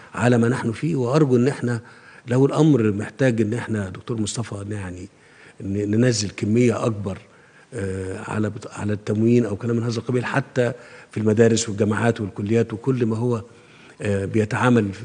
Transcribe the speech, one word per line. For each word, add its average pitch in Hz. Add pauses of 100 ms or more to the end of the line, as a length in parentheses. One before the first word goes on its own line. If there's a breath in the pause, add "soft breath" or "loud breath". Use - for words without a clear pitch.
(140 loud breath)
على 120
ما 117
نحن 120
فيه. 151
وأرجو 131
إن 123
إحنا 123 (480 loud breath)
لو 131
الأمر 139
محتاج 113
إن 107
إحنا 107
دكتور 113
مصطفى 101
إن 104
يعني 92 (520 loud breath)
ن-، 104
ننزل 107
كمية 110
أكبر، 101 (560 soft breath)
آه، 95 (120)
على 107
بت-، -
على 104
التموين 113
أو 101
كلام 117
من 117
هذا 113
القبيل، 123
حتى 123 (380 loud breath)
في 107
المدارس 110
والجامعات 107
والكليات 107
وكل 123
ما 110
هو، 117 (600 loud breath)
آه، 101
بيتعامل 107
في، 101